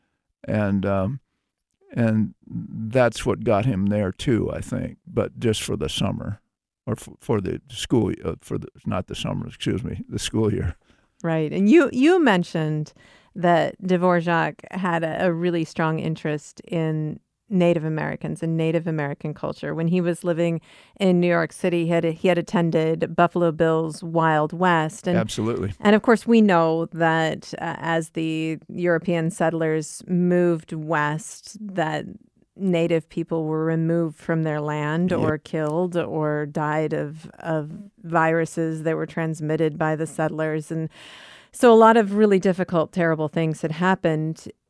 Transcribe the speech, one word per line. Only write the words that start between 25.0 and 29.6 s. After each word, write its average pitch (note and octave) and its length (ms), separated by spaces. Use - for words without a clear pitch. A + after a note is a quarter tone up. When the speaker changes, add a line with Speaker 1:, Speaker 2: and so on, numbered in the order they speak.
Speaker 2:
And, F3+ 100
Speaker 1:
Absolutely. A2 640
Speaker 2:
and G#3 160
of G#3+ 60
course, A3+ 260
we A3+ 140
know E3 460
that, D#3+ 720
uh, E3 200
as E3 300
the D#3+ 480
European E3+ 640
settlers D#3+ 760